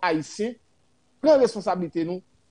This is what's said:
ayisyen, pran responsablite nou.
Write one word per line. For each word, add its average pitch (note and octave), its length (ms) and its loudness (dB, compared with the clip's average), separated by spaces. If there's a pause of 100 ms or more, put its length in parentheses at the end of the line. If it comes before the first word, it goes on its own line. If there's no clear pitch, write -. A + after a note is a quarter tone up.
ayisyen, F3+ 500 -4 (680)
pran C#4+ 180 6
responsablite F3+ 640 -2
nou. F#3 160 -6 (280)